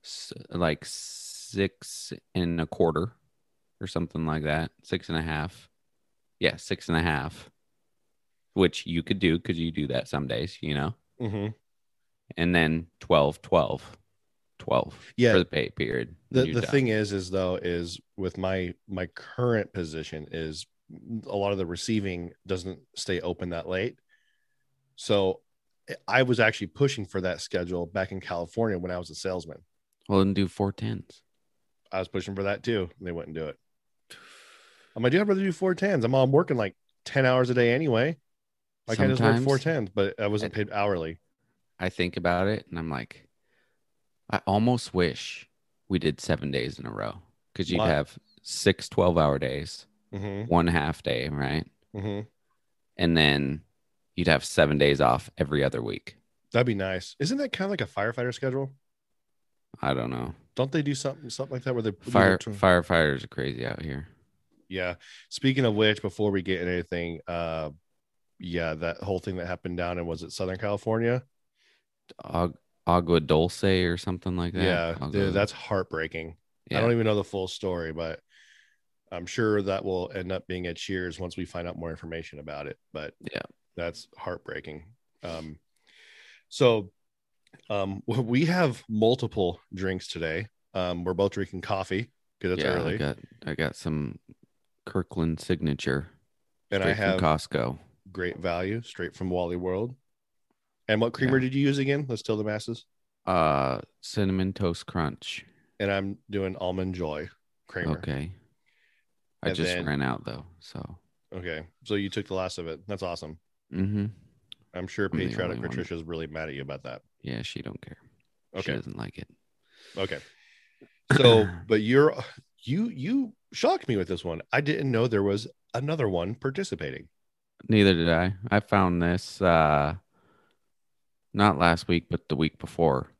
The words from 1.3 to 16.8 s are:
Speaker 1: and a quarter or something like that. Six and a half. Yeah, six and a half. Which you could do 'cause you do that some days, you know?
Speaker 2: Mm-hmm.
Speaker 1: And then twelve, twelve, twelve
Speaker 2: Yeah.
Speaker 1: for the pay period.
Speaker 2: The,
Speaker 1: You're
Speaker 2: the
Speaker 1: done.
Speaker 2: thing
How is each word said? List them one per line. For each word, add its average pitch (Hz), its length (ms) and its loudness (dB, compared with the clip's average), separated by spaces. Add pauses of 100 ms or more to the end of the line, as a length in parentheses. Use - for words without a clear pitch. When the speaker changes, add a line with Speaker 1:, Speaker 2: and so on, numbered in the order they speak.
Speaker 1:
and 85 260 0
a 78 60 0
quarter 85 460 2 (680)
or 98 80 -6
something 82 380 -2
like 78 180 -2
that. 78 280 0 (120)
Six - 260 -6
and 82 80 0
a 78 60 0
half. 78 460 -6 (720)
Yeah, 87 180 2
six - 320 -8
and 82 80 4
a 80 40 4
half. 78 480 -2 (1040)
Which 92 320 2
you 82 180 -2
could 101 160 -2
do 82 200 4
'cause 82 180 -4
you 82 140 -2
do 76 160 -4
that 64 200 -2
some 73 200 -4
days, 62 340 -4
you 76 140 -4
know? 76 200 -2 (240)
Speaker 2:
Mm-hmm. 104 280 -4 (920)
Speaker 1:
And 87 180 2
then 82 320 4 (120)
twelve, 73 420 4
twelve, - 560 0 (600)
twelve - 600 -2
Speaker 2:
Yeah. 120 160 6
Speaker 1:
for 92 60 8
the 87 60 4
pay 69 240 -2
period. - 460 -4 (160)
Speaker 2:
The, 127 140 4
Speaker 1:
You're - 100 -2
Speaker 2:
the 117 60 2
Speaker 1:
done. - 100 -4
Speaker 2:
thing 135 160 4